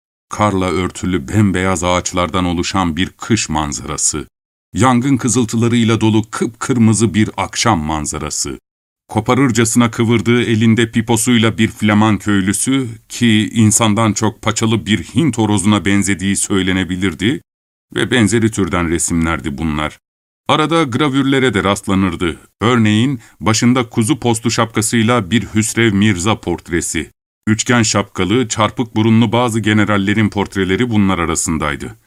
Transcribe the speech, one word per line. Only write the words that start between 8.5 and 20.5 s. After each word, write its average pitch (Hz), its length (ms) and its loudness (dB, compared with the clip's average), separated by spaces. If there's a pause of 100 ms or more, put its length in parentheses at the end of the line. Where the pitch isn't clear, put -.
Koparırcasına 117 840 2
kıvırdığı 117 520 2
elinde 113 480 2
piposuyla 113 680 2
bir 110 100 2
Flaman 104 500 2
köylüsü, 104 680 -2 (220)
ki 107 440 2
insandan 107 600 2
çok - 280 -4
paçalı 110 440 -2
bir 87 180 0
Hint 135 340 -2
horozuna 104 480 2
benzediği 98 500 0
söylenebilirdi 92 1080 -2 (540)
ve 107 160 -2
benzeri 113 400 2
türden 87 380 -2
resimlerdi 82 680 -2
bunlar. 76 420 -4 (480)
Arada 156 360 0